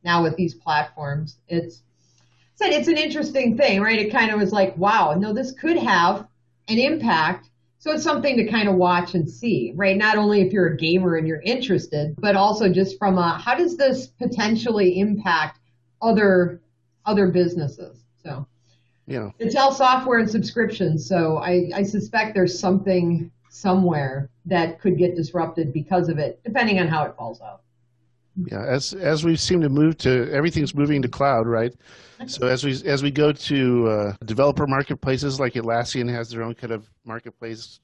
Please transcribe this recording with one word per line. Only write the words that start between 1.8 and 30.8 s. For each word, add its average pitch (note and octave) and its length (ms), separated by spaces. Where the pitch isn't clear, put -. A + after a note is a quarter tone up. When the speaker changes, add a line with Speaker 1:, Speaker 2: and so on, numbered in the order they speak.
Speaker 1:
said F#4+ 160
it's D4 160
an D#4 100
interesting C4+ 580
thing, A#3 240
right? A3 180
It G#3+ 120
kind A3+ 200
of G#3+ 80
was G3 140
like, F#3+ 240
"Wow, F#3 380
no, G#3 180
this B3+ 200
could E4+ 260
have G3 480
an A3 100
impact." G#3 720
So D4+ 140
it's - 100
something C#4 340
to A3 100
kind G#3+ 220
of F#3+ 60
watch F3+ 400
and D#3+ 120
see, - 480
right? F#3+ 220
Not G#3+ 220
only G#3 240
if F#3 100
you're F#3 140
a D#3 100
gamer E3+ 400
and D#3 100
you're D#3+ 140
interested, E3+ 760
but G3+ 180
also G#3 320
just F#3 300
from F#3+ 180
a, E3+ 220
how A#3+ 160
does E4+ 240
this C4 300
potentially G#3+ 920
impact F3+ 600
other, G3 580
other F#3+ 220
businesses? E3+ 760
So C#3+ 240
Speaker 2:
Yeah. A#2 320
Speaker 1:
it's A3+ 180
all C4+ 160
software B3+ 460
and A3 120
subscriptions. F#3+ 760
So D#3+ 320
I, F3+ 360
I G3 80
suspect G#3+ 520
there's F3+ 240
something F3+ 720
somewhere D#3+ 800
that E3+ 340
could F3+ 200
get F3 180
disrupted E3 560
because E3 380
of D3+ 80
it, - 260
depending A3 360
on F3 60
how D#3 180
it - 120
falls - 240
out. - 220
Speaker 2:
Yeah, G2+ 180
as, C#3 280
as D#3+ 320
we E3 120
seem F3+ 260
to D3 60
move D3+ 300
to, B2+ 340
everything's D3 420
moving C#3+ 280